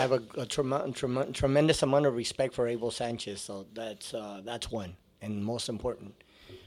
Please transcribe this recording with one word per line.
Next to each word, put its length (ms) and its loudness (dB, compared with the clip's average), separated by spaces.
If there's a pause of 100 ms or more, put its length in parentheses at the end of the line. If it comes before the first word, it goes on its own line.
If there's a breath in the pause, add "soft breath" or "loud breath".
have 80 2
a, 100 4 (220)
a 20 -6
trem-, 460 0
trem-, 400 -2
tremendous 500 4
amount 240 6
of 80 4
respect 400 -2
for 140 2
Abel 220 0
Sanchez, 500 -4
so 340 -10
that's, 400 -10
uh, 300 -8
that's 260 -6
one 240 -6 (280)
and 220 -4
most 240 -4
important. 460 -6 (520 soft breath)